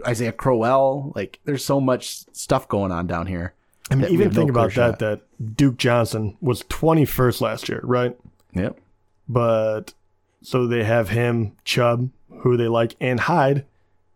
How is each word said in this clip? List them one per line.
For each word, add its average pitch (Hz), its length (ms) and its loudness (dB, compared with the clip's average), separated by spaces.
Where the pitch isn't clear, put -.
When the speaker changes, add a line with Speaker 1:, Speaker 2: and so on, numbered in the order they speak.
Speaker 1:
Isaiah 117 260 -2
Crowell, 135 840 0
like, 98 300 -8
there's 139 200 -4
so 139 160 2
much 127 440 -2
stuff - 340 -2
going 101 240 0
on 87 140 -4
down 87 220 -4
here 85 260 -8
Speaker 2:
I 135 40 2
mean, 135 80 2
Speaker 1:
that - 80 0
we 180 40 2
Speaker 2:
even - 120 4
Speaker 1:
have - 80 0
no 135 60 2
Speaker 2:
think 147 120 2
Speaker 1:
clear 120 140 2
Speaker 2:
about 101 80 -4
that, 120 160 4
Speaker 1:
shot. 107 80 -4
Speaker 2:
that 110 580 -6
Duke 135 200 4
Johnson 113 640 0
was - 280 -2
twenty-first 143 720 2
last 113 280 -4
year, 120 160 -6
right? 123 320 0
Speaker 1:
Yep. 90 240 -4
Speaker 2:
But, 110 680 0
so 123 240 0
they 117 180 0
have 113 260 2
him, 117 420 0
Chubb, 120 460 0
who 123 160 2
they 117 120 0
like, 117 320 0
and 127 200 0
Hyde, 143 440 0